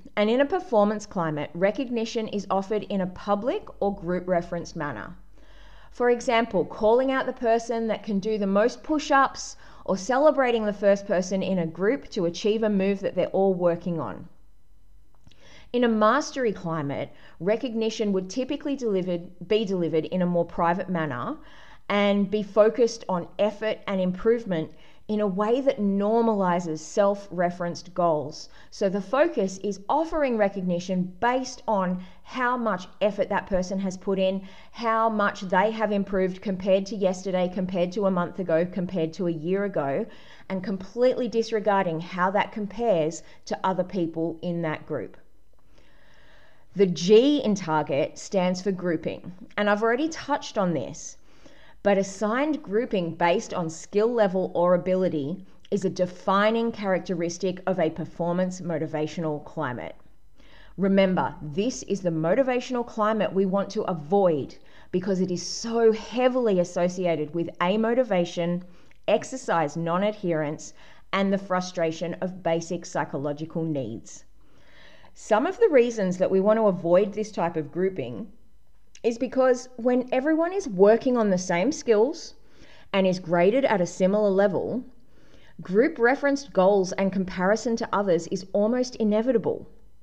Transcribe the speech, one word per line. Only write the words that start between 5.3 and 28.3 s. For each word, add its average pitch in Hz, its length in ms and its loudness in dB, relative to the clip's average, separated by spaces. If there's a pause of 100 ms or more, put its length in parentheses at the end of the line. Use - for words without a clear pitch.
For 240 220 2
example, 226 520 2
calling 240 480 2
out 262 140 0
the 254 80 -4
person 226 540 0
that 208 160 -4
can 202 160 -2
do 214 180 -2
the 208 80 -2
most 202 380 2
push-ups 285 720 0 (260)
or 190 140 0
celebrating 247 680 4
the 208 80 0
first 202 340 2
person 190 340 0
in 185 160 0
a 165 80 0
group 190 460 0
to 185 140 0
achieve 208 360 0
a 220 80 2
move 196 300 2
that 196 160 -4
they're 175 140 2
all 190 260 2
working 170 440 0
on. 107 300 -8 (1400)
In 247 100 2
a 233 60 4
mastery 226 640 2
climate, 160 560 -4 (300)
recognition 220 720 -2
would 185 160 -2
typically 277 460 -4
delivered, 185 720 -4
be 214 180 2
delivered 165 400 0
in 180 160 -2
a 175 60 2
more 175 180 2
private 175 420 0
manner 160 500 -4 (520)
and 202 400 2
be 208 140 -2
focused 220 680 2
on 175 180 -2 (120)
effort 214 480 -2
and 196 120 -2
improvement 185 720 0 (360)
in 214 120 -2
a 208 80 2
way 214 320 0
that 269 180 0
normalizes 202 1000 2
self-referenced 180 1160 -2
goals. 156 540 0 (220)